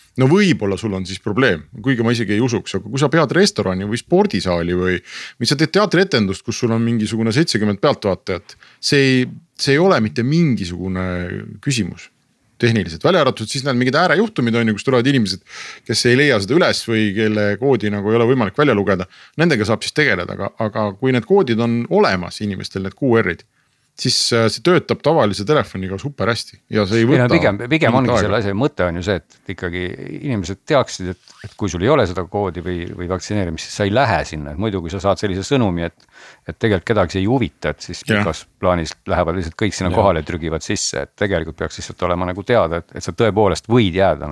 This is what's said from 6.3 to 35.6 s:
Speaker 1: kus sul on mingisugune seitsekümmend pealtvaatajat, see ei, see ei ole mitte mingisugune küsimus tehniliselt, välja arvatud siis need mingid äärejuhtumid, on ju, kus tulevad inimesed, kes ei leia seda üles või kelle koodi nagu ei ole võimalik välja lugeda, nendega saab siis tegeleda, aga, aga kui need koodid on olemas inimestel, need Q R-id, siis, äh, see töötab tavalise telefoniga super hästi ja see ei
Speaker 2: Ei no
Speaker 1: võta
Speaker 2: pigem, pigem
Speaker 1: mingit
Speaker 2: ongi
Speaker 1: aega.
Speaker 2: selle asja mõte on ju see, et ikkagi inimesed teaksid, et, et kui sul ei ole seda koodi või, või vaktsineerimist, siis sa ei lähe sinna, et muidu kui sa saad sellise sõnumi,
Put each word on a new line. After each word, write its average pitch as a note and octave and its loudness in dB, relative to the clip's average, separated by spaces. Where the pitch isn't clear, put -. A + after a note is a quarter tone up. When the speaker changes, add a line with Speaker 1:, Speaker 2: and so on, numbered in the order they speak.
Speaker 1:
kus - -6
sul A2+ 0
on A#2 0
mingisugune A2+ 0
seitsekümmend G#2+ 0
pealtvaatajat, F#2+ -2
see C#3 2
ei, B2+ 4
see C#3 2
ei - 2
ole F3+ 4
mitte G#2+ -2
mingisugune F#2+ 0
küsimus G2+ -4
tehniliselt, G2 0
välja E3+ 4
arvatud A2 -2
siis C3 -6
need C#3 0
mingid B2+ 0
äärejuhtumid, D#3+ 2
on A#2 2
ju, G#2 0
kus - -10
tulevad B2+ 4
inimesed, G#2 0
kes B2 -2
ei A#2+ 6
leia C#3+ 4
seda G2+ 0
üles - 2
või A2 2
kelle G#2+ 0
koodi A2+ 0
nagu G2+ -2
ei A#2 4
ole A#2 4
võimalik B2 0
välja C#3 4
lugeda, F#2+ 0
nendega C#3+ 2
saab G#2+ 0
siis - -8
tegeleda, G2+ 0
aga, G2 -6
aga G#2+ -2
kui C3 2
need A2+ -2
koodid D#3+ 2
on A#2 0
olemas G2+ 0
inimestel, G2 -6
need F#2 -10
Q A#2 2
R-id, E2+ -4
siis, - -2
äh, A2+ 4
see - -6
töötab - 0
tavalise A2+ 2
telefoniga G2 -2
super B2 -4
hästi - -6
ja G#2+ 2
see A2+ 2
ei - 4
Speaker 2:
Ei A#2 4
no - 4
Speaker 1:
võta B2 4
Speaker 2:
pigem, G#2 2
pigem C#3+ 2
Speaker 1:
mingit B2+ 4
Speaker 2:
ongi B2+ 2
Speaker 1:
aega. G#2 4
Speaker 2:
selle G#2 0
asja G2+ -2
mõte A2+ 0
on E2+ -4
ju F2+ -4
see, G#2+ 0
et - -14
ikkagi F2+ -6
inimesed G2 -6
teaksid, A#2 -2
et, - -20
et - -18
kui G#2 -2
sul F2 -4
ei A#2+ 4
ole C3+ 4
seda F2+ -6
koodi F#2 -4
või, F2+ -6
või F2 -6
vaktsineerimist, F#2 -4
siis - -14
sa G#2 0
ei G2 0
lähe A2 2
sinna, D2 -10
et F2 -6
muidu G2 -2
kui E2 -8
sa F#2+ -6
saad G2+ 2
sellise F#2+ -4
sõnumi, F#2+ 0